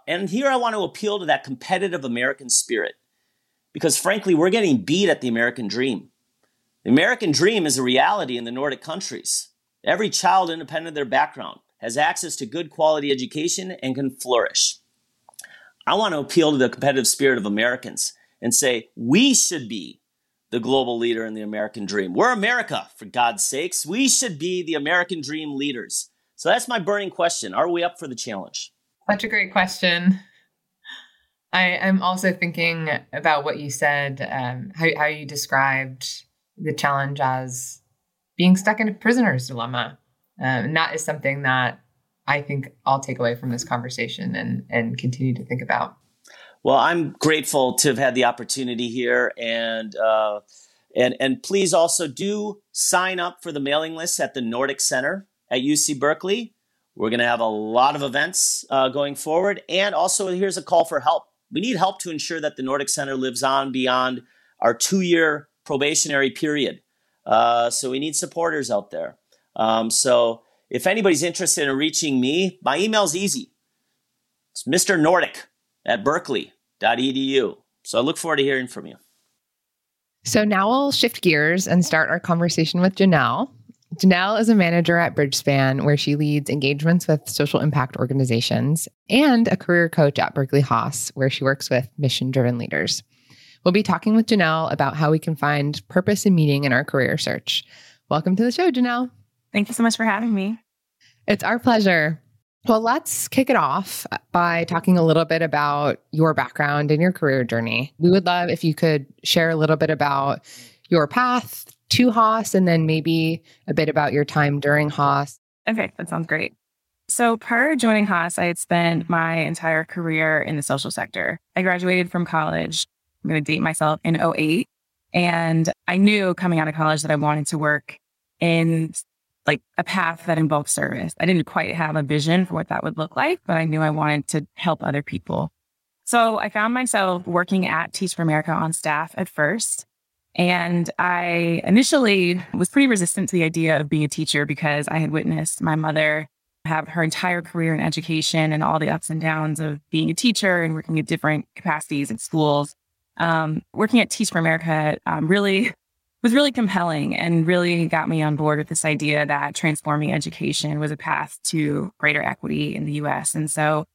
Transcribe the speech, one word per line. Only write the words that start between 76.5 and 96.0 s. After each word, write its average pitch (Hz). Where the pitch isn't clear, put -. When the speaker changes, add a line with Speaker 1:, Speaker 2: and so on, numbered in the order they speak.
Speaker 1:
dot 113
E 131
D 135
U. 113
So -
I 120
look 156
forward 160
to 143
hearing 135
from -
you. -
Speaker 2:
So 214
now 202
we'll 277
shift -
gears 165
and 175
start 160
our 165
conversation 170
with 185
Janelle. 165
Janelle 190
is 220
a 226
manager 170
at 170
Bridgespan, 139
where 147
she 147
leads 147
engagements 147
with 151
social -
impact 135
organizations, 127
and 240
a -
career 170
coach 147
at -
Berkeley 139
Haas, 117
where 135
she -
works 135
with 127
mission-driven 131
leaders. -
We'll 180
be 208
talking 196
with 226
Janelle 160
about 147
how 151
we 160
can 160
find 147
purpose 196